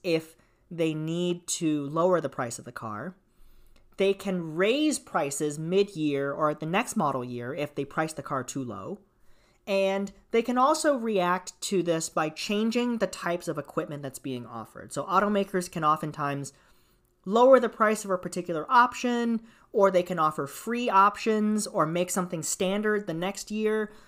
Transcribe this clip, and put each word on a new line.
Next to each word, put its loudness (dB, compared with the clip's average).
if 0
they 0
need -2
to -2
lower 2
the -4
price -6
of -14
the -16
car. -10
They 2
can -4
raise 2
prices -4
mid-year 0
or 0
at -4
the -8
next -2
model 0
year -8
if -6
they -4
price -4
the -10
car -4
too -6
low. -10
And 0
they 4
can 0
also 4
react 0
to 0
this 0
by -2
changing -2
the 0
types -4
of -4
equipment -6
that's -10
being -8
offered. -14
So -4
automakers 0
can -4
oftentimes -2
lower 8
the 0
price 2
of -8
a 0
particular -4
option, 2
or 6
they 4
can -2
offer 0
free -4
options 4
or 2
make 0
something -4
standard -2
the -4
next -6
year 0